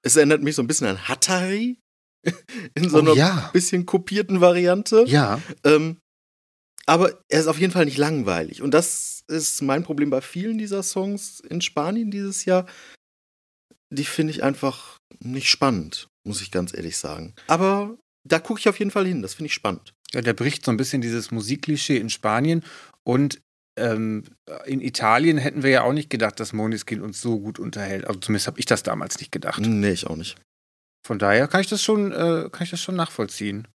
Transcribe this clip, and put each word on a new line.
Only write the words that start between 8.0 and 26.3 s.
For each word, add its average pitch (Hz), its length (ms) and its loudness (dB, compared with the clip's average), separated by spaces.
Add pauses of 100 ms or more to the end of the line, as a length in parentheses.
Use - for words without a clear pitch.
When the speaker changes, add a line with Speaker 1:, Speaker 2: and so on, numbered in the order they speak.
Speaker 1:
Und 135 100 0
das - 560 0
ist 156 340 -4
mein 135 220 0
Problem 147 260 -2
bei 131 100 0
vielen 220 380 -6
dieser 196 240 -6
Songs 196 580 -6
in 170 200 -6
Spanien 202 500 -2
dieses 196 340 -6
Jahr. 185 220 2 (1200)
Die 139 140 -4
finde 156 280 -2
ich - 100 -6
einfach 139 540 -4 (240)
nicht 127 300 -4
spannend, 98 580 -2 (180)
muss 98 140 -6
ich 95 100 -14
ganz 90 240 -4
ehrlich 82 220 -8
sagen. 78 380 -10 (120)
Aber 196 500 0 (300)
da 165 120 4
gucke 214 220 -4
ich - 80 4
auf 196 100 0
jeden 202 120 -2
Fall 196 160 0
hin, 165 160 -2
das 92 120 -10
finde 151 120 -8
ich - 80 -4
spannend. - 380 -6 (200)
Speaker 2:
Ja, 127 100 -2
der 117 100 2
bricht 120 320 -2
so 131 60 0
ein 113 60 2
bisschen 131 260 -2
dieses 117 280 -4
Musikklischee 135 680 -2
in 107 120 -4
Spanien. 143 540 0 (400)
Und, 139 360 2 (380)
ähm, 110 460 -2 (420)
in 135 140 -2
Italien 127 580 2
hätten 135 240 -2
wir 135 80 4
ja 127 120 6
auch 120 100 2
nicht 147 180 -4
gedacht, 110 300 -2